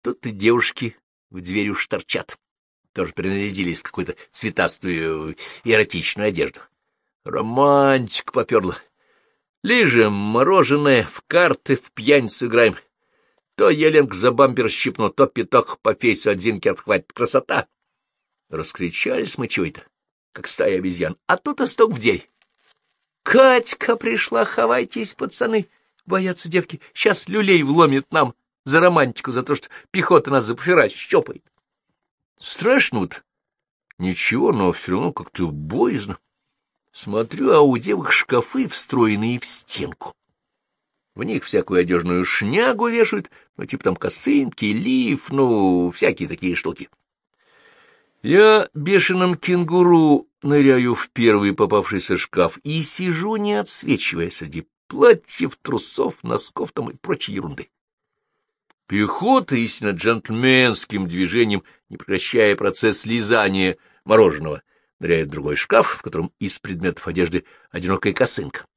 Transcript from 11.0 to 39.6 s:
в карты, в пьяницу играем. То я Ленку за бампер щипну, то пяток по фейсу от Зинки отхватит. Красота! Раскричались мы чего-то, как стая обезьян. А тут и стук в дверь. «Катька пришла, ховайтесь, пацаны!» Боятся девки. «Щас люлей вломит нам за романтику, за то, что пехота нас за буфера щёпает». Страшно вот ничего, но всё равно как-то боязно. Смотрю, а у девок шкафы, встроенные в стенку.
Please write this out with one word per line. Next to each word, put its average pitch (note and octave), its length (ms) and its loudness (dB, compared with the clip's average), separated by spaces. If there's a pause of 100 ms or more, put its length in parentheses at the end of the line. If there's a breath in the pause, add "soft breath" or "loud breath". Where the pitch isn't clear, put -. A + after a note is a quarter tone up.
в - 240 -12
карты, E3 480 0
в - 160 -14
пьяницу B2 560 2
играем. A2+ 280 4 (800)
То G2+ 140 4
я D#3 220 4
Ленку C#3 240 4
за A#2 160 2
бампер B2 400 2
щипну, A2 400 -4
то C3+ 160 2
пяток - 520 -2
по A2 140 0
фейсу G#2+ 380 0
от F#2+ 100 -2
Зинки G#2 260 -2
отхватит. F#2+ 460 -4
Красота! - 540 -2 (840)
Раскричались F2+ 880 -6
мы A#2+ 100 -6
чего-то, - 380 -6 (460)
как - 160 -14
стая F#2+ 320 -2
обезьян. F2 360 -4 (120)
А F3+ 100 0
тут D4 240 -6
и - 60 0
стук A3+ 260 2
в B2 60 -8
дверь. G#2+ 280 0 (960)
«Катька B3+ 720 4
пришла, A3+ 500 -4
ховайтесь, A#3 680 -2
пацаны!» A3 560 -4 (380)
Боятся F#3 420 -4
девки. F3 320 -4 (120 soft breath)
«Щас - 360 0
люлей F#3+ 320 4
вломит C#3 500 4
нам C#3+ 220 2 (300)
за C#3+ 160 2
романтику, D#3 520 2
за B2 120 -4
то, C#3 120 -2
что - 140 -12 (220 loud breath)
пехота E3 400 2
нас B2+ 140 2
за A#2 100 -4
буфера D#3 340 2
щёпает». - 540 -2 (960)
Страшно A3 640 0
вот - 220 -8 (760)
ничего, F#2 540 0
но F#2+ 200 0
всё - 220 -6
равно A#2 200 -2
как-то - 340 -8
боязно. G2+ 680 -4 (760)
Смотрю, A2 600 -2
а D#3 100 8
у C3+ 160 4
девок A#2 340 -4
шкафы, F3+ 560 0
встроенные A#2 720 -2
в - 60 -12
стенку. - 680 -10 (1040)